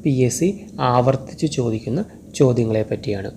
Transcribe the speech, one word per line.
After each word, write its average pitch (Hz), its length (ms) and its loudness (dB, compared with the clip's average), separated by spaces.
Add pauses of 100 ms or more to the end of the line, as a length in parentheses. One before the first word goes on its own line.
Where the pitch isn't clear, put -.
പി 147 80 2 (140)
എസ് 113 140 -2
സി 175 80 2 (440)
ആവർത്തിച്ച് 131 640 0
ചോദിക്കുന്ന 117 480 -2 (340)
ചോദ്യങ്ങളെ 117 520 2
പറ്റിയാണ്. 104 460 -6